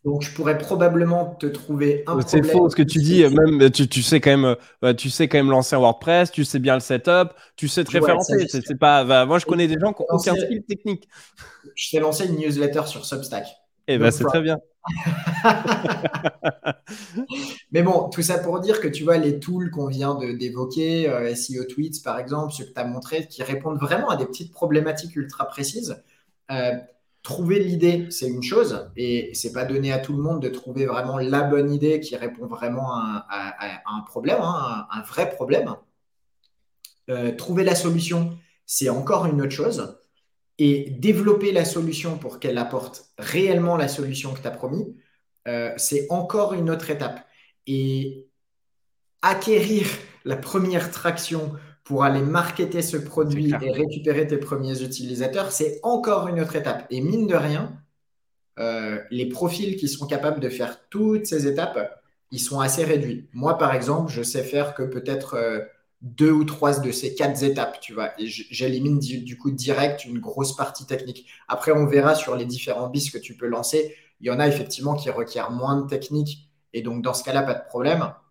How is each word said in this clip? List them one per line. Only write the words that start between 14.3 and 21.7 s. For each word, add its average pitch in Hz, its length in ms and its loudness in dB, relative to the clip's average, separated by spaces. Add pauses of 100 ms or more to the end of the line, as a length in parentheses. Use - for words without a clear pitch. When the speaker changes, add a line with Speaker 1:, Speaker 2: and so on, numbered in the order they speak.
Speaker 2:
très 165 100 4
bien. 160 180 0 (880)
Speaker 1:
<laughs> 165 1300 0 (960)
Mais 170 120 4
bon, 175 260 4
tout 165 140 -4
ça 170 160 0
pour 175 220 -2
dire 208 200 2
que 156 80 -2
tu 151 160 -4
vois, 165 140 6
les 147 200 2
tools 180 320 -4
qu'on 143 160 -4
vient 135 280 -2
de, 123 180 -6
d'évoquer, 127 760 -2
euh, 120 180 -2
S 120 260 -6
E 127 60 -6
O 123 40 -6
Tweets, 156 380 -6